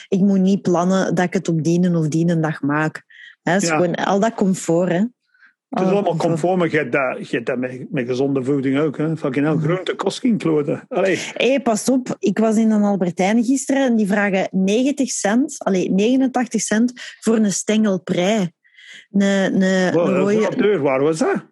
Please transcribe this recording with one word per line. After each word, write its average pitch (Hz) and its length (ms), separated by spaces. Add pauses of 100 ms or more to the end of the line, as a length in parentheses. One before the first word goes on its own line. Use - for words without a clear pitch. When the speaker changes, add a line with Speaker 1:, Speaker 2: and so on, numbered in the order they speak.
Speaker 1:
ik 196 120
moet 196 200
niet 190 220
plannen 180 520
dat 180 100
ik 175 80
het 175 160
op 160 160
die 175 320
of 160 120
die 165 320
dag 156 220
maak." 147 420 (380)
Hè, 156 100
dat 196 100
is 170 60
Speaker 2:
Ja. 165 80
Speaker 1:
gewoon 170 180
al 180 260
dat 226 140
comfort, 180 560
hè. 180 140 (720)
Speaker 2:
Het - 80
is 190 60
Speaker 1:
Oh, - 60
Speaker 2:
allemaal 180 220
Speaker 1:
comfort. 165 240
Speaker 2:
conform, 175 300
je 147 60
hebt 139 160
dat, 127 360
je - 80
hebt 120 120
dat 127 100
met, 127 320
met 131 160
gezonde 135 380
voeding 135 340
ook, 151 200
hè. 156 180
Fucking 143 300
hell, 156 80
Speaker 1:
Mhm. 156 100
Speaker 2:
groente 180 300
kost - 260
geen 233 180
kloten. 151 500
Allee. 190 300 (160)
Speaker 1:
Hé, 254 260
pas 220 280
op, 254 300
ik 214 200
was 220 180
in 220 140
een 214 120
Albert 185 360
Heijn 214 260
gisteren 269 400
en 240 120
die 214 100
vragen 196 440
negentig 226 600
cent, 240 480
allee, 190 320
negenentachtig 247 720
cent 233 320 (280)
voor 220 160
een 214 160
stengel 208 480
prei. 180 500 (600)
Een, 196 120 (400)
een, 185 300
Speaker 2:
Wow, 165 160
Speaker 1:
een 190 60
Speaker 2:
dat 196 160
is 208 60
Speaker 1:
rode - 20
Speaker 2:
wel 185 180
duur. 196 240
Waar 135 200
was 156 180
dat? 339 340